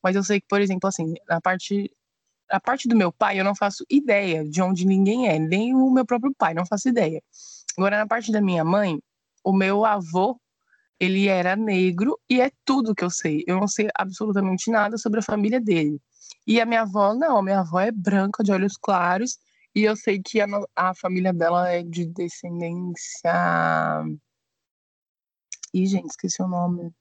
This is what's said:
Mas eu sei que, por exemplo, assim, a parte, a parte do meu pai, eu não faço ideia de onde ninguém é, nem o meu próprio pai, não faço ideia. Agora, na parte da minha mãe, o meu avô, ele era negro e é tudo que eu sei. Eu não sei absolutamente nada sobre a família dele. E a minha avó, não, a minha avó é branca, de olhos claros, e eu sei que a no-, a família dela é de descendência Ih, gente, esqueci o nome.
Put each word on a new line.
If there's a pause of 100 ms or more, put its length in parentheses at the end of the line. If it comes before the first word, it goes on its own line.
Mas
eu
sei
que,
por
exemplo,
assim, (160)
a
parte, (600)
a
parte
do
meu
pai,
eu
não
faço
ideia
de
onde
ninguém
é,
nem
o
meu
próprio
pai,
não
faço
ideia. (540)
Agora,
na
parte
da
minha
mãe, (440)
o
meu
avô, (600)
ele
era
negro (100)
e
é (140)
tudo
que
eu
sei.
Eu
não
sei
absolutamente
nada
sobre
a
família
dele. (440)
E
a
minha
avó,
não,
a
minha
avó
é
branca,
de
olhos
claros, (380)
e
eu
sei
que
a
no-,
a
família
dela
é
de
descendência (2500)
Ih,
gente,
esqueci
o
nome.